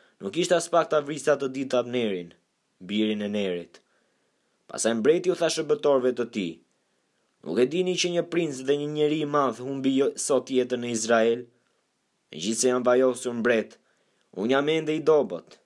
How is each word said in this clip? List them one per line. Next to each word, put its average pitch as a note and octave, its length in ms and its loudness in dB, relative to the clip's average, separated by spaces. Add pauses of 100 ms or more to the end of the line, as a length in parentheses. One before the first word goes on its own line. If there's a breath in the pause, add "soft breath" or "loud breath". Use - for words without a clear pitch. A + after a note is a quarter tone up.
(200 soft breath)
nuk G2 160 -8
ishte F3 180 0
as E3 140 0
pak D#3+ 220 2
ta D#3 100 2
vriste C#3+ 320 -2
atë C3+ 160 0
ditë C3 300 -2
Abnerin, A2 520 -2 (500)
birin G#2 420 -2
e G#2 60 -4
Nerit. F#2+ 520 -6 (840)
Pastaj - 280 -2
mbreti D3 360 2
u F3+ 40 2
tha E3+ 160 0
shërbëtorëve C#3+ 600 2
të A#2+ 220 -4
tij: F#2 180 -4 (920)
"Nuk D3+ 140 -4
e B2 80 4
dini F3+ 280 0
që F3 160 -2
një E3+ 200 0
princ E3 240 -2 (120)
dhe C#3 100 2
një D3 180 -4
njeri D3+ 280 2
i D3 120 -2
madh C3 280 2
humbi C3+ 360 -2
jo-, C3+ 180 2
sot B2+ 340 0
jetën B2 320 0
në A#2+ 80 -6
Izrael? A#2 500 2 (920)
Megjithse A2 360 0
jam B2 140 0
vajosur B2 520 2
mbret, A#2 440 0 (560)
unë G#2 160 -2
jam C#3 180 2
ende D#3 260 0
i D#3+ 80 -4
dobët C#3 640 0